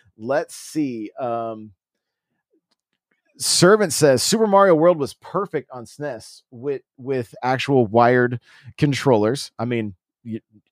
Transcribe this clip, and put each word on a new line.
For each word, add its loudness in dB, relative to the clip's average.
Let's -6
see. -8
Um, -8
Servant 2
says, 2
"Super 0
Mario 4
World 4
was -8
perfect -8
on -16
snes -14
with, -8
with -6
actual 2
wired 2
controllers." 0
I -4
mean, -6
y-, -12